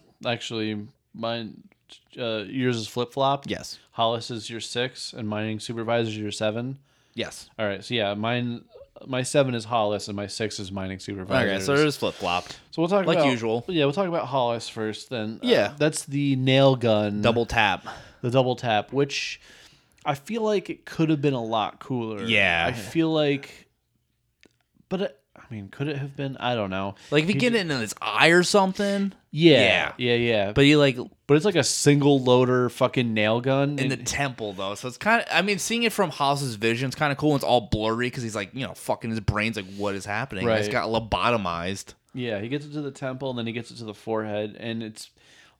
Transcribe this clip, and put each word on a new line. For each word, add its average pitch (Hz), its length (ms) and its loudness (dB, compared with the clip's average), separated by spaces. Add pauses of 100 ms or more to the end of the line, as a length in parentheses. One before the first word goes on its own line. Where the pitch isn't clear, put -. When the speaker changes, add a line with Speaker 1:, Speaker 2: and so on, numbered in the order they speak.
(260)
Speaker 1:
actually, 110 600 -4 (280)
mine, 113 480 -8 (560)
uh, 113 280 -4
yours 127 300 0
is 110 100 -6
flip-flopped. 135 640 -2
Speaker 2:
Yes. - 280 -8 (140)
Speaker 1:
Hollis 117 380 -2
is 113 200 -8
your 117 100 -10
six, - 520 -6
and 123 160 -10
mining 107 300 -4
supervisor 117 520 -2
is 107 80 -8
your 104 120 -6
seven. 117 480 -4 (360)
Speaker 2:
Yes. - 340 -10 (100)
Speaker 1:
All 110 80 -2
right, 98 180 -4
so 123 100 -6
yeah, 104 200 0
mine, 120 500 -4 (420)
my 127 160 -4
seven 131 320 2
is 113 100 -4
Hollis, 107 440 0
and 104 80 -6
my 101 100 -6
six 104 340 -6
is 95 100 -10
mining 95 280 -6
supervisor. 104 500 -2
Speaker 2:
Okay, 95 160 -2
so 139 100 0
it 151 120 4
is 143 100 0
flip-flopped. 90 560 -2 (200)
Speaker 1:
So 160 100 -2
we'll 175 60 0
talk 190 180 2
Speaker 2:
Like 170 120 4
Speaker 1:
about 147 120 4
Speaker 2:
usual. 117 380 0
Speaker 1:
Yeah, 165 160 2
we'll 143 100 2
talk 196 140 0
about 170 180 -2
Hollis 120 420 0
first, 110 420 -6
then. 113 320 -6
Uh, - 40 -4
Speaker 2:
Yeah. 127 320 4
Speaker 1:
that's 151 260 0
the 143 320 0
nail 131 400 6
gun. 107 460 2
Speaker 2:
Double 117 240 4
tap. 104 400 2 (360)
Speaker 1:
The 127 80 0
double 127 260 4
tap, 110 360 0
which - 480 -2 (640)
I 147 100 0
feel 220 280 -6
like 208 260 0
it - 160 -12
could - 260 0
have 147 120 2
been 143 120 2
a 120 100 -4
lot 110 340 -2
cooler. 110 460 -6
Speaker 2:
Yeah. 98 420 4
Speaker 1:
I - 60 0
feel 123 400 -2
like, 143 540 -2 (1200)
but 180 120 -4
it, 196 200 -6 (160)
I - 140 -20
mean, 104 180 -10
could 143 200 -6
it 139 100 -4
have 139 180 -8
been? 135 220 -6
I 123 160 0
don't 104 160 -2
know. 95 240 -4 (160)
Speaker 2:
Like, 147 140 2
if 165 40 -2
you 214 60 2
Speaker 1:
He 135 60 0
Speaker 2:
get 247 100 2
Speaker 1:
d- 233 80 2
Speaker 2:
it 175 120 -2
in 135 100 -2
his 104 200 -6
eye 113 280 4
or 175 140 8
something. 196 720 2 (180)
Speaker 1:
Yeah. 120 680 6
Speaker 2:
Yeah. 120 160 2
Speaker 1:
Yeah, - 0 -
yeah. 113 380 2
Speaker 2:
But 139 120 6
he, 147 120 8
like, 139 200 4 (300)
Speaker 1:
But 143 100 6
it's, 156 80 2
like, 202 120 2
a 143 80 4
single 143 560 4
loader 123 480 4
fucking 120 440 0
nail 110 280 2
gun. 139 380 0
Speaker 2:
In 139 100 -2
the 131 100 -2
Speaker 1:
And 123 80 -10
Speaker 2:
temple, 117 460 -6
though. 95 220 -6
So - 140 -10
it's 123 100 -12
kinda, 226 260 2 (100)
I 170 80 4
mean, 196 160 0
seeing 226 240 -2
it 233 100 0
from 185 180 0
Hollis's 139 460 -2
vision 117 340 0
is - 40 -8
kinda 143 220 0
cool. 147 180 2
It's 135 100 0
all 117 180 4
blurry 113 480 0
'cause 123 120 -8
he's, 110 140 -6
like, 101 180 -4
you 127 120 -6
know, 90 80 -10
fucking - 360 -4
his 110 100 -2
brain's 104 360 0
like, 98 100 -6 (100)
"What 101 180 -2
is 95 120 -8
happening?" 107 400 -4
Speaker 1:
Right. 113 120 4
Speaker 2:
He's 104 100 0
got 107 200 -2
lobotomized. 98 1080 0 (200)
Speaker 1:
Yeah, 117 260 -4
he 110 80 -6
gets 143 160 -4
it 147 100 -16
to 151 80 -6
the 139 80 -8
temple, 135 400 -8
and 127 80 -6
then 113 80 -4
he 113 60 -4
gets 117 180 -8
it 120 80 -18
to 117 60 -12
the 107 100 -10
forehead, 107 640 -4
and 113 220 -6
it's, 110 280 -14 (500)